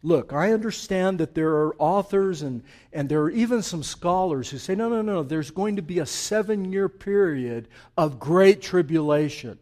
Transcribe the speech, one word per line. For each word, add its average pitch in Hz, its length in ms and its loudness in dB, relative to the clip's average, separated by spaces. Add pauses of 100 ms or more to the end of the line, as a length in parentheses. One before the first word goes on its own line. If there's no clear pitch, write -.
look, 147 300 0
I 170 180 0
understand 190 680 -2
that 165 160 -2
there 160 160 0
are 151 260 0
authors 190 640 0
and, 127 220 -6 (280)
and 143 160 -4
there 151 140 2
are 151 80 2
even 233 320 0
some 165 220 -6
scholars 175 680 -2
who 139 80 -10
say, 185 160 -4
"No, 226 160 -2
no, 226 140 -2
no, 202 180 -2
there's 151 300 -4
going 202 240 -2
to 196 80 -4
be 170 160 -2
a 147 80 -4
seven-year 196 800 -2
period 143 800 0 (280)
of 147 240 0
great 190 440 6
tribulation." 151 1000 0